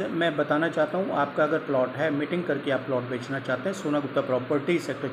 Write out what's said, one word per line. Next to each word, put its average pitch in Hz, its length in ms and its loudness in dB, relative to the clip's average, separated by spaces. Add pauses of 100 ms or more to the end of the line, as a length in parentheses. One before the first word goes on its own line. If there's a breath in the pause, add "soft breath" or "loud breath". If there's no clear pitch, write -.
(120)
मैं 165 260 2
बताना 151 320 2
चाहता 156 280 0
हूँ, 196 140 0
आपका 143 320 2
अगर 151 160 2
plot 131 300 2
है, 139 220 0
meeting 151 320 0
करके 139 280 0
आप 127 80 2
प्लॉट 127 240 -2
बेचना 127 360 -4
चाहते 127 300 -2
हैं, 202 40 0
सोना 147 260 0
गुप्ता 139 220 0
प्रॉपर्टी 135 580 2
sector 139 340 -4